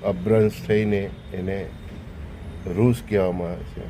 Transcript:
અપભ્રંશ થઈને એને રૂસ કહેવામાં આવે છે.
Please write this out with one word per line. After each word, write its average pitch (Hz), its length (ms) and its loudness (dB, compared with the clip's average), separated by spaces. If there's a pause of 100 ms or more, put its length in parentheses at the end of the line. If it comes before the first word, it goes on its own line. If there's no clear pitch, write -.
અપભ્રંશ 104 480 4 (140)
થઈને 104 440 2 (240)
એને 92 320 -4 (1000)
રૂસ 117 420 4
કહેવામાં 90 400 2
આવે 90 140 -6
છે. - 280 -10